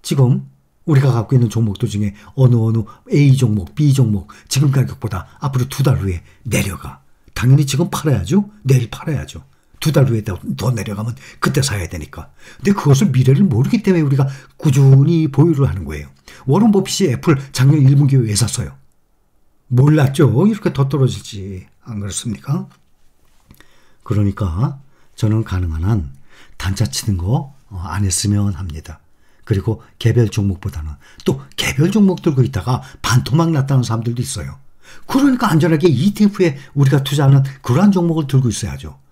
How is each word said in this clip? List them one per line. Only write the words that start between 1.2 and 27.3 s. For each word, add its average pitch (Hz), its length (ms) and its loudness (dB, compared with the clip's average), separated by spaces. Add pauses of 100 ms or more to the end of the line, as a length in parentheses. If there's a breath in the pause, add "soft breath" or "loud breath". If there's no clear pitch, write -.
있는 120 140 2
종목들 113 400 -2
중에 101 260 -4 (200 loud breath)
어느, 123 200 4
어느 113 280 0 (280 loud breath)
A 143 240 4
종목, 107 400 -2
B 147 180 2
종목 107 380 0 (160 loud breath)
지금 143 240 0
가격보다 110 560 -4 (120 soft breath)
앞으로 131 280 -4
두 - 160 -6
달 123 140 2
후에 92 260 -6 (200 soft breath)
내려가. 101 580 -6 (320)
당연히 139 320 4
지금 139 240 -2
팔아야죠. 147 600 -2 (140)
내일 127 260 0
팔아야죠. - 540 -10 (360)
두 156 120 -2
달 139 140 4
후에 110 180 -2
더, 95 160 -8 (180)
더 110 140 -2
내려가면 107 440 -6 (240 loud breath)
그때 - 220 0
사야 95 260 -4
되니까. - 440 -14 (260 loud breath)
근데 - 140 0
그것을 143 360 2
미래를 131 360 4
모르기 160 400 0
때문에 180 180 2
우리가 139 260 2 (300 loud breath)
꾸준히 143 680 4
보유를 143 400 2
하는 90 180 -4
거예요. 73 220 -12 (380 loud breath)
워런 202 260 4
버핏이 190 400 0
애플 139 260 2 (140 loud breath)
작년 143 300 4
일 135 140 6
분기에 139 240 4
왜 107 160 0
샀어요? 98 420 -4 (920)
몰랐죠. 139 800 2
이렇게 214 260 -2
더 135 140 -2
떨어질지. 101 760 -4 (180)
안 107 160 -10
그렇습니까? 113 680 -6 (1400 soft breath)
그러니까 101 760 -4 (360 soft breath)
저는 110 280 -2
가능한 87 400 -4
한 92 300 -2 (440 soft breath)
단차 98 280 -4
치는 - 320 -4
거, 127 360 -4 (160)